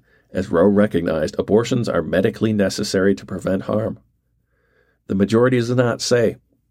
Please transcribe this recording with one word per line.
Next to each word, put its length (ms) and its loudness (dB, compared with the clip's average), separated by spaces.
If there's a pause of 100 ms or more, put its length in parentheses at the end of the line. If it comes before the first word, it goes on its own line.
(320)
as 180 -6
Roe 180 4
recognized, 720 0
abortions 520 0
are 120 0
medically 520 0
necessary 600 0
to 100 -14
prevent 380 -4
harm. 360 -4 (1080)
The 80 -2
majority 420 2
does 140 -2
not 300 0
say, 360 0 (340)